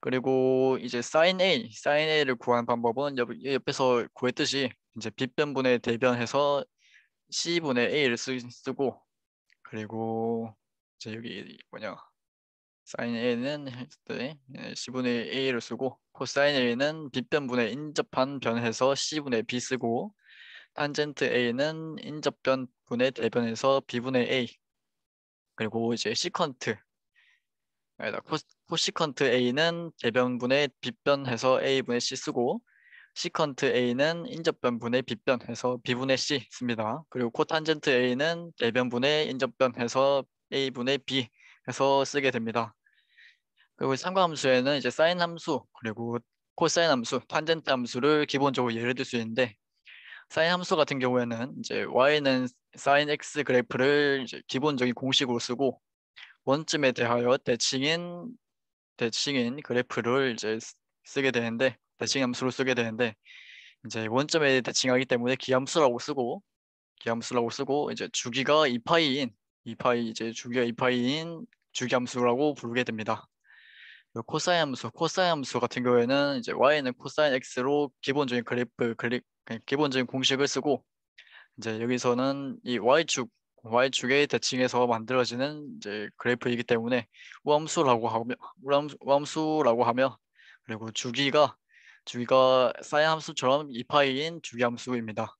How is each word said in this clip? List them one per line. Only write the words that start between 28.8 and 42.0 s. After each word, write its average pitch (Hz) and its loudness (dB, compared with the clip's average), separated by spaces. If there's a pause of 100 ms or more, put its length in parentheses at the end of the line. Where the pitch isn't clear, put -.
A는 143 2 (120)
대변분의 123 2 (120)
빗변해서 131 0
A분의 127 0
C - -6
쓰고, 143 -2 (520)
시컨트 151 -2
A는 131 2
인접변분의 127 -2
빗변해서 123 -2
B분의 131 0
C 131 -2
씁니다. 117 -2
그리고 120 -2
코탄젠트 156 0
A는 143 0
대변분의 127 0
인접변해서 131 0 (280)
A분의 135 -2
B 131 -2 (380)
해서 139 2